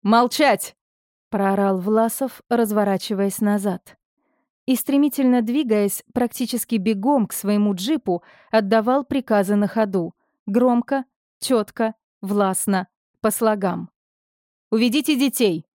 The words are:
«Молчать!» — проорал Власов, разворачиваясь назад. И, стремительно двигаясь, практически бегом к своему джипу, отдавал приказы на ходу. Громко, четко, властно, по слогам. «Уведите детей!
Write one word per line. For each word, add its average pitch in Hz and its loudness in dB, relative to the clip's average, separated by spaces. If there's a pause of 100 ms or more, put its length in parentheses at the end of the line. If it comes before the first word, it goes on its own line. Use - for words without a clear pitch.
«Молчать!» — 233 2 (540)
проорал 196 0
Власов, 220 -2
разворачиваясь 202 0
назад. 202 -2 (680)
И, 262 0
стремительно 269 2
двигаясь, 220 0 (100)
практически 240 -4
бегом 214 0
к - -12
своему 208 0
джипу, 185 -2 (280)
отдавал 220 2
приказы 208 0
на 202 2
ходу. 190 -2 (300)
Громко, 247 0 (340)
четко, 220 -2 (260)
властно, 190 0 (340)
по 214 0
слогам. 190 -2 (840)
«Уведите 247 2
детей! 220 0 (120)